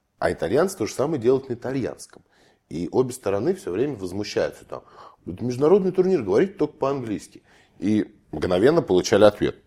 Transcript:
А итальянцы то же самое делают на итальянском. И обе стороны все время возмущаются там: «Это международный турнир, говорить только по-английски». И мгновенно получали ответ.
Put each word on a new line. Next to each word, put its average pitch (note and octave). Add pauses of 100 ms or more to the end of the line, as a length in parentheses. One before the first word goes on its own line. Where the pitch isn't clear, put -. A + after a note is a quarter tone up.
(200)
А F2
итальянцы C3
то A2
же -
самое D3
делают C3
на B2
итальянском. A#2+ (460)
И E2+
обе B2
стороны G#2
все F2+
время B2+
возмущаются F#2+
там: - (420)
«Это -
международный D#3
турнир, F#3
говорить A#2
только D3
по-английски». B2+ (380)
И G#2 (180)
мгновенно G#2+
получали G2
ответ. G#2 (100)